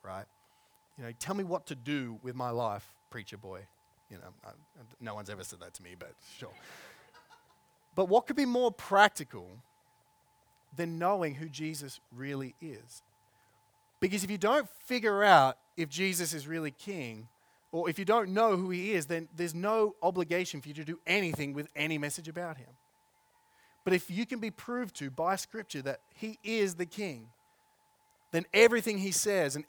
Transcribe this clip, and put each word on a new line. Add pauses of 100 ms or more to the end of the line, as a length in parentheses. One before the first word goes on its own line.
right? (720)
You
know,
tell
me
what
to
do
with
my
life, (160)
preacher
boy." (420)
You
know, (100)
I, (480)
no
one's
ever
said
that
to
me,
but (240)
sure. (1400)
But
what
could
be
more
practical (1120)
than
knowing
who
Jesus (100)
really
is? (960)
Because
if
you
don't
figure
out (200)
if
Jesus
is
really
king, (420)
or
if
you
don't
know
who
he
is,
then
there's
no
obligation
for
you
to
do
anything
with
any
message
about
him. (1120)
But
if
you
can
be
proved
to
by
Scripture
that (120)
he
is
the
king, (1000)
then
everything
he
says
and